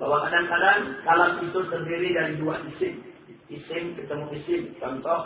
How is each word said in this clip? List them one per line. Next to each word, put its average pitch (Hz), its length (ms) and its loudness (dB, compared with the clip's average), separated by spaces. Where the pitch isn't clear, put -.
bahwa 147 280 2
kadang-kadang 170 760 4
kalam 175 280 6
itu 185 240 -2
terdiri 170 480 -2
dari 156 240 0
dua 156 160 -2
isim. - 320 -4
Isim 170 480 -6
ketemu 147 400 -6
isim. 175 240 0
Contoh 131 480 -2